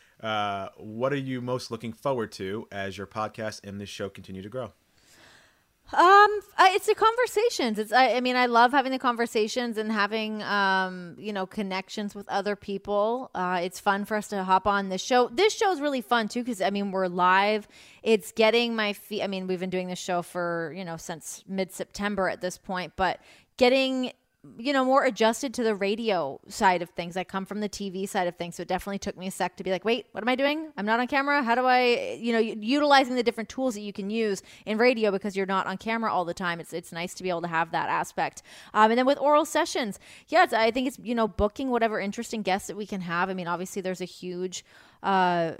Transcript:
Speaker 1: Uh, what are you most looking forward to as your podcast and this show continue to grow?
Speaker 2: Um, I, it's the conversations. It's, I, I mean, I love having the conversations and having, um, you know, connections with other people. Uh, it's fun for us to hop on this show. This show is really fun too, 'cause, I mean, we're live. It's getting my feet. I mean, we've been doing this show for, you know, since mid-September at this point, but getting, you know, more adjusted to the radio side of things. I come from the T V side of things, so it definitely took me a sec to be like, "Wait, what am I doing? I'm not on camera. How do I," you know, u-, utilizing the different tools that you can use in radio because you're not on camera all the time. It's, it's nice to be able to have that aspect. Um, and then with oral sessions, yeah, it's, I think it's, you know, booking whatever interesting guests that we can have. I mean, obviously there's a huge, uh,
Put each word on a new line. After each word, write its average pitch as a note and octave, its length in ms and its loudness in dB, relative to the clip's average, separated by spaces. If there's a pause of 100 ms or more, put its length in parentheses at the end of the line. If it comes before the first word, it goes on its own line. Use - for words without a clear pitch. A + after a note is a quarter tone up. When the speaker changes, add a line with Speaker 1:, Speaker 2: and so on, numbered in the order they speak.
(220)
Speaker 1:
Uh, G#2 560 -4
what A2 340 -4
are C#3+ 60 -2
you C3 240 -6
most B2 280 -6
looking A2+ 220 -10
forward A#2+ 420 -4
to G#2 380 -8
as G2 260 -8
your G2 100 -10
podcast A2 600 -8
and G2+ 140 -10
this G2 80 -12
show G2+ 180 -8
continue F#2+ 340 -14
to G#2 80 -14
grow? A#2 220 -10 (1200)
Speaker 2:
Um, G4+ 460 8 (180)
I, F#4 160 8
it's - 120 0
the G#4+ 100 2
conversations. A4 840 2
It's, G#3+ 140 -6
I, B3 220 6
I B3 80 2
mean, B3+ 160 0
I B3 80 4
love A#3+ 260 6
having C4 220 2
the C4+ 60 -2
conversations A#3 760 0
and A3 140 -4
having, G#3+ 500 -2
um, F#3 800 0
you G#3 140 -8
know, F#3+ 120 -2
connections G3 680 -6
with G3+ 140 -14
other G3+ 260 -2
people. G#3 800 -2
Uh, F3+ 260 -2
it's F3+ 200 -6
fun G3+ 240 0
for A3 100 -4
us G#3+ 140 -4
to G3 160 -4
hop F#3+ 220 4
on G3+ 200 2
this F#3 160 -4
show. B3 240 4
This F4+ 260 2
show G#4 160 2
is D#4 120 0
really C#4+ 180 0
fun A3+ 300 0
too, A#3+ 160 -4
'cause, A3 160 -6
I F#3+ 80 2
mean, G3+ 220 -4
we're F#3+ 160 0
live. F#3+ 600 4 (360)
It's G#3+ 280 2
getting A#3 420 4
my G#3+ 200 0
feet. - 280 -8
I G3 60 -2
mean, F#3+ 200 -6
we've F#3 120 -2
been F#3 100 -4
doing F3+ 200 -4
this F3+ 100 -8
show F3 220 -2
for, E3+ 560 -6
you F#3+ 80 -10
know, E3 100 -10
since - 500 -12
mid-September F#3+ 840 -4
at - 100 -6
this F3+ 180 -6
point, F3+ 380 -8
but F#3 240 0 (380)
getting, C4 560 2 (440)
you B3 160 -4
know, C4+ 100 2
more C4 200 4
adjusted A3+ 500 0
to B3 100 -4
the A3 120 2
radio G3 720 -2
side F#3 340 2
of E3+ 80 -8
things. E3+ 260 -10
I F#3 80 -4
come F#3+ 220 -6
from G#3 140 -8
the G#3 100 -4
T G3+ 220 -8
V F#3+ 160 -6
side F#3 180 -2
of F3 120 -4
things, E3+ 180 -10
so F3+ 80 -10
it E3 40 -10
definitely G3 300 -4
took - 180 -8
me F#3 120 -10
a F#3 40 -8
sec F3+ 260 -4
to F#3 60 -12
be F#3 60 -4
like, F#3 160 -2
"Wait, A3+ 280 0
what G3 100 -8
am A3+ 60 0
I B3+ 40 2
doing? D4 440 -2
I'm G3 100 -4
not A3+ 120 2
on B3 60 0
camera. C#4 380 0
How A#3 100 2
do B3+ 140 2
I," A#3+ 520 2
you A#3 140 -2
know, A3+ 60 4
u-, A3 200 0
utilizing C4+ 540 4
the B3+ 80 0
different A3 280 -2
tools C4 260 -4
that G#3 60 -10
you G3+ 120 -10
can G3 160 -6
use G#3+ 320 -2 (240)
in G#3+ 140 -4
radio A3+ 320 4
because G3 260 -4
you're G3 80 0
not F#3+ 220 0
on F#3 100 -6
camera A3+ 340 -4
all E3+ 140 0
the E3+ 80 -6
time. E3+ 260 -4
It's, - 140 -14
it's E3+ 180 -8
nice F3 220 -8
to - 80 -14
be F#3 80 -2
able E3+ 140 -2
to F3 60 -4
have E3 200 0
that E3 200 -2
aspect. D#3 520 -2 (320)
Um, G#3+ 160 8
and A#3 80 4
then B3+ 80 4
with C#4 140 4
oral D4 260 4
sessions, D4 540 -2 (280)
yeah, D#4+ 160 6
it's, E4 100 2
I A3+ 180 4
think B3+ 160 -2
it's, C4 100 -6
you G3 160 -6
know, A3+ 140 2
booking G#3 420 -2
whatever A3+ 300 2
interesting G#3 420 -6
guests F#3+ 260 -2
that E3 80 -8
we G3+ 120 -8
can G3 140 -6
have. F3 280 -2
I F#3 60 -4
mean, F3+ 120 -6
obviously F3 360 -4
there's F#3 180 -4
a F#3 40 -4
huge, F3+ 600 -8 (380)
uh, F3+ 560 2